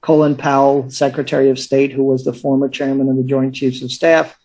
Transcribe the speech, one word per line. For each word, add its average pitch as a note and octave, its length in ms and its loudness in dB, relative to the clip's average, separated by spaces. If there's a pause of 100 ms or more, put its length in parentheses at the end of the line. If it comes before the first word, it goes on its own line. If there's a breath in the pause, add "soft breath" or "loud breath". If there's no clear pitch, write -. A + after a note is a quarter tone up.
Colin D3+ 340 2
Powell, C#3 560 0
Secretary C#3 600 0
of B2+ 100 -2
State, C3+ 320 0
who C3+ 100 -2
was C3 220 0
the B2+ 80 -2
former C3+ 360 -2
chairman C3+ 400 -2
of C3 80 0
the C3 60 0
Joint C3 320 -2
Chiefs B2+ 280 -4
of B2+ 100 -10
Staff E3 520 0